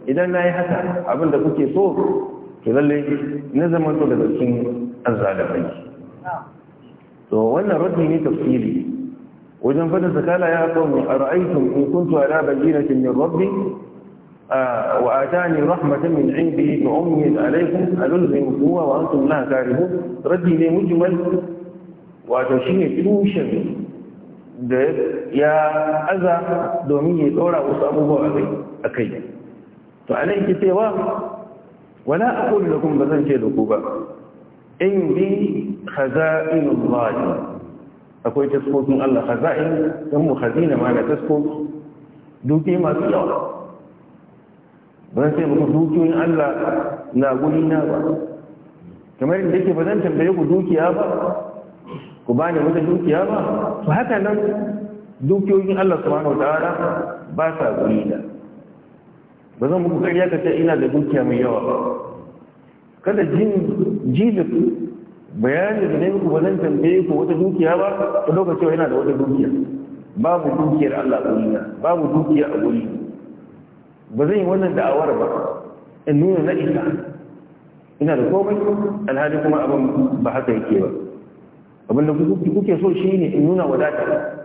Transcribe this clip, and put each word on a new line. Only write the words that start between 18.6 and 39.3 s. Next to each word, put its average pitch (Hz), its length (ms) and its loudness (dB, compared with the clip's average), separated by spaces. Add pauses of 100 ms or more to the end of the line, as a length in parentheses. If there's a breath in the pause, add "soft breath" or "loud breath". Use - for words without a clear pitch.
وأنتم 147 420 0
لها 147 200 2
كارهون." 131 440 0 (320)
Raddi 175 320 2
ne 165 160 4
mujmal, 175 440 2 (1160)
wato 127 320 2
shine 175 400 0
tushen 185 840 0 (840)
da 127 120 2 (520)
ya 147 200 2 (600)
aza 180 220 2 (520)
domin 151 300 2
ya 147 160 2
ɗora 170 280 2
wasu 139 280 0
abubuwa 151 360 2
a 151 60 0
kai, 101 160 -2 (360)
a - 60 -2
kai. 110 320 -4 (880)
To, - 60 -2
a 127 120 -2
nan 196 200 0
yake - 160 0
cewa, 202 320 2 (1120)
"ولا 180 240 0 (200)
أقول 190 200 2
لكم"، 151 280 0
ba 139 120 4
zan 147 160 2
ce 139 120 2
da 110 120 0
ku 107 160 0
ba, 107 160 0 (1000)
"عندي 190 520 2 (560)
خزائن 160 800 0
الله." 120 400 0 (1160)
Akwai 139 240 0
taskokin 135 560 0
Allah, 131 160 2
khaza'in, 156 880 -2